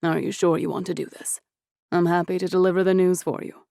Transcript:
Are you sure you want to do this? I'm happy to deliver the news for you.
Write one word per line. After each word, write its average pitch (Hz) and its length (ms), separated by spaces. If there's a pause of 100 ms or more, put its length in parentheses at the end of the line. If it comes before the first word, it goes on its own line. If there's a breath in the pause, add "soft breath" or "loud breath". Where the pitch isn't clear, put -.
Are 165 180
you 190 120
sure 175 260
you 170 120
want 185 180
to 180 60
do 156 120
this? - 340 (520)
I'm 175 160
happy 175 320
to 180 80
deliver 185 360
the 185 100
news 180 300
for - 200
you. - 280